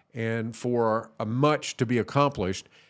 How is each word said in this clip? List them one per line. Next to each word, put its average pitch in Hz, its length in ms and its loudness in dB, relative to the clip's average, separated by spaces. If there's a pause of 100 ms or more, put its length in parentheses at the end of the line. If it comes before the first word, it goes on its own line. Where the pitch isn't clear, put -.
(140)
and 113 420 -4
for, 113 540 0 (100)
uh, 113 60 -4
much 135 520 0
to 120 100 0
be 120 100 2
accomplished 110 720 0 (200)